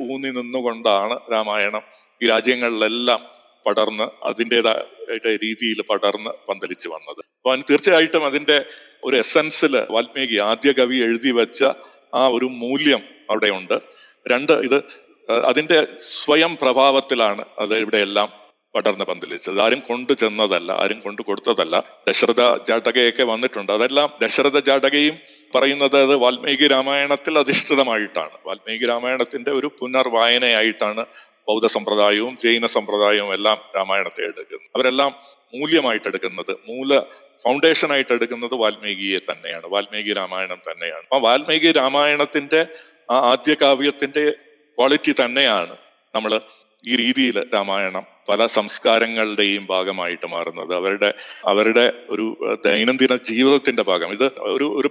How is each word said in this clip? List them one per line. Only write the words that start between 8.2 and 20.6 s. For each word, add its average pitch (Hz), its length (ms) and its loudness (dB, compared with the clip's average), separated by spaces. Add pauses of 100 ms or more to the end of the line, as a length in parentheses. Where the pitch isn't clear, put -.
അതിൻ്റെ 143 380 0 (400)
ഒരു 123 120 0
എസൻസിൽ 147 760 2
വാൽമീകി 120 460 -2
ആദ്യ 113 360 2
കവി 127 240 2
എഴുതി 117 340 0
വെച്ച 117 340 0 (500)
ആ 131 120 4
ഒരു 123 180 0
മൂല്യം 131 580 0 (280)
അവിടെയുണ്ട്. 104 480 0 (500)
രണ്ട്, 131 240 2
ഇത്, 135 240 2 (540)
ഏഹ്, 113 140 2
അതിൻ്റെ 151 420 4 (140)
സ്വയം 160 600 0
പ്രഭാവത്തിലാണ് 131 840 2 (140)
അത് 107 180 -2
ഇവിടെയെല്ലാം 104 560 2 (420)
പടർന്ന് 101 300 0
പന്തലിച്ചത്. 90 560 -6
ആരും 113 200 2
കൊണ്ടു 123 320 -4
ചെന്നതല്ല, 104 600 0